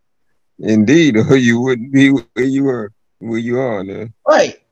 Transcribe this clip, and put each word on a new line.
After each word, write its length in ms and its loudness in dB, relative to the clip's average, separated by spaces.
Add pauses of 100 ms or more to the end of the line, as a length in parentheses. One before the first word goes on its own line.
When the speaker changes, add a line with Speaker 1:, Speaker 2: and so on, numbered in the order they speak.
(580)
Speaker 1:
Indeed, 580 2
or 200 4
you 240 2
wouldn't 320 -4
be 180 4
where 340 -2
you 240 -2
are, 240 -6 (260)
where 200 -6
you 200 -4
are 260 -6
now. 220 -12 (200)
Speaker 2:
Right. 300 0 (160)